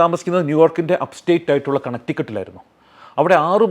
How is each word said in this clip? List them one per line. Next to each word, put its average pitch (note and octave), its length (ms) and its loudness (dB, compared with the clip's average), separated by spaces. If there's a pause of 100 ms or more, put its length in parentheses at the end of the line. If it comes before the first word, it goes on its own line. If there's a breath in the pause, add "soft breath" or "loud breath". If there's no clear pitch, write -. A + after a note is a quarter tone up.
താമസിക്കുന്നത് E3+ 500 0
ന്യൂയോർക്കിൻ്റെ D#3+ 460 2 (100)
അപ്സ്റ്റേറ്റ് - 480 -2
ആയിട്ടുള്ള C#3 320 -2
കണക്റ്റിക്കട്ടിലായിരുന്നു. A#2+ 760 -10 (580 soft breath)
അവിടെ E3+ 160 6 (120)
ആറ് G#3 220 2